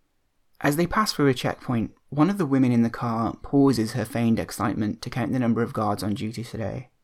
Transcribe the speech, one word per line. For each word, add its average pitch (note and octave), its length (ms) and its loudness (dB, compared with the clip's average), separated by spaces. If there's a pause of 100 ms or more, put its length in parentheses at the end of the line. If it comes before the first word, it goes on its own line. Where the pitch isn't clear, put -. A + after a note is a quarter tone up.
(640)
As C#3+ 140 2
they E3+ 100 2
pass G#3+ 260 0
through C#3+ 160 2
a B2+ 60 4
checkpoint, - 600 -4 (140)
one D3+ 220 2
of G3+ 80 -2
the F3+ 80 0
women C3 260 4
in A#2 80 4
the A#2 80 4
car A2+ 540 -4
pauses C3 500 2
her G#2+ 140 -2
feigned A#2 320 2
excitement G2+ 640 -2
to - 80 -10
count A#2+ 240 -4
the C3 40 0
number A#2 220 2
of A#2 140 -2
guards G#2 280 -2
on G2+ 120 -2
duty A2 300 -8
today. A2+ 440 -8 (160)